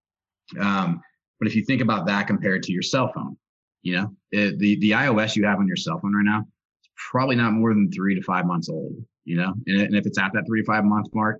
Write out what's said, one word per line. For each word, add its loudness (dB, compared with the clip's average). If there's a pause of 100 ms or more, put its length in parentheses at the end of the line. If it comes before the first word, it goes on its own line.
(600)
Um, 0 (380)
but 0
if -2
you 2
think 0
about 0
that 0
compared 0
to -4
your -2
cell -2
phone, -10 (440)
you -4
know, -4 (160)
it, 0
the, 4
the 4
I 2
O 2
S 0
you 2
have 2
on 4
your -2
cell -4
phone -2
right 4
now, 2 (360)
it's -20 (220)
probably 2
not 2
more 4
than 4
three 0
to -2
five -2
months -2
old, -8 (320)
you -2
know? 0 (140)
And, 4
and 2
if 2
it's -4
at 0
that -2
three 0
to -4
five 2
month 2
mark, 0